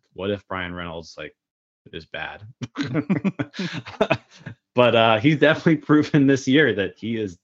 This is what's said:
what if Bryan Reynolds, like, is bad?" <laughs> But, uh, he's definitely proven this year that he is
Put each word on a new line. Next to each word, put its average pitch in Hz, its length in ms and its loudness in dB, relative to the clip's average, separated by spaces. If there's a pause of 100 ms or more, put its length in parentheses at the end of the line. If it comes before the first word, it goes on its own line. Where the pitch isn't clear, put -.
(140)
what 92 160 -6
if 98 180 -6
Bryan 90 260 -6
Reynolds, 85 420 -12
like, - 200 -16 (560)
is 80 140 -16
bad?" 80 360 -14 (340)
<laughs> 143 1400 -6 (560)
But, 120 200 4
uh, 113 240 4
he's 143 200 2
definitely 147 400 2
proven 147 500 4
this 135 180 2
year 131 280 4
that 95 220 -4
he 113 200 -8
is 101 280 -6